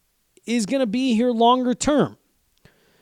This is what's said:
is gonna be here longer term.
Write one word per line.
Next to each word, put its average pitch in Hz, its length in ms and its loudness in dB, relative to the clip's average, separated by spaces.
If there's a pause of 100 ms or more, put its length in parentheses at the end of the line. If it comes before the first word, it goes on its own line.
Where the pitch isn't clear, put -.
(460)
is 226 200 -4
gonna 262 200 -2
be 247 280 -2
here 240 180 0
longer 247 420 2
term. 262 440 0 (840)